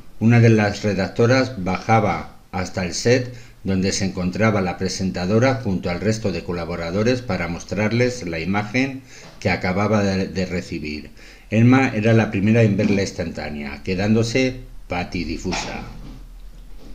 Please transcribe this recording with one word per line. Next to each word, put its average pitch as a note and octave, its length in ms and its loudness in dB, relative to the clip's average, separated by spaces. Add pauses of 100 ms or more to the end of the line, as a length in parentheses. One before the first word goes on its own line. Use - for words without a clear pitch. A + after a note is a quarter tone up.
(180)
Una A#2 220 6
de A#2 80 8
las G#2 340 4
redactoras G#2+ 800 2
bajaba F#2 760 0 (140)
hasta F#2 340 -4
el E2 80 -6
set A#2+ 400 2 (280)
donde F#2+ 300 0
se G2 140 -2
encontraba F#2 560 0
la F2+ 160 -2
presentadora G#2 760 0
junto F#2 340 -2
al F2 100 -4
resto G#2 320 0
de E2+ 100 -6
colaboradores F2 760 -2
para F#2 260 -4
mostrarles G#2 800 -2
la E2 120 -6
imagen G#2 640 -2 (360)
que G#2 120 -2
acababa G#2 520 0
de, F#2+ 260 0
de F#2 180 -4
recibir. D#2 640 -8 (400)
Emma A#2+ 440 6
era A2 200 4
la A2 160 4
primera A2 320 4
en G2+ 160 4
ver G2+ 120 2
la G2 120 2
instantánea, D2+ 840 -8
quedándose A2+ 760 2 (280)
patidifusa. - 960 -4 (1120)